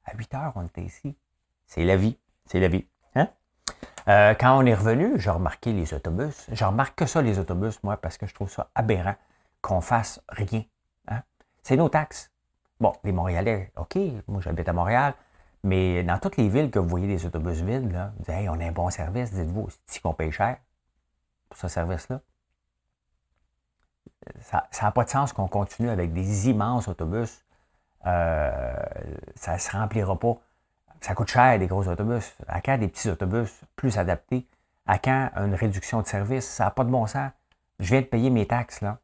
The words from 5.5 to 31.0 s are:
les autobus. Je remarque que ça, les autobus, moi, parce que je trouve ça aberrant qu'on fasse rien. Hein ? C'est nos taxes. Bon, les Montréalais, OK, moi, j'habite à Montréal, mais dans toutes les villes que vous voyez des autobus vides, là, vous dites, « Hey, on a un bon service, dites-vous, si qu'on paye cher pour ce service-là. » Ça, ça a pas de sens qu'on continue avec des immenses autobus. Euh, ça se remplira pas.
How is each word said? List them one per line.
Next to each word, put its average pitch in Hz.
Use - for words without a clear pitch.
les 85
autobus. 95
Je 113
remarque 110
que 123
ça, 160
les 107
autobus, 95
moi, 101
parce -
que 104
je -
trouve 98
ça -
aberrant 104
qu'on 92
fasse 117
rien. 110
Hein ? 120
C'est 131
nos 160
taxes. -
Bon, 107
les 101
Montréalais, 92
OK, 90
moi, 101
j'habite 82
à 85
Montréal, 117
mais 92
dans 87
toutes -
les 110
villes 131
que 107
vous 87
voyez 90
des 87
autobus 82
vides, 117
là, 92
vous -
dites, « -
Hey, 92
on 80
a 85
un 85
bon 87
service, 101
dites-vous, 92
si -
qu'on 82
paye 80
cher 110
pour -
ce 90
service-là. » 87
Ça, -
ça -
a 104
pas 123
de -
sens 139
qu'on 95
continue 104
avec 87
des 95
immenses 113
autobus. 95
Euh, 78
ça 85
se -
remplira 98
pas. 117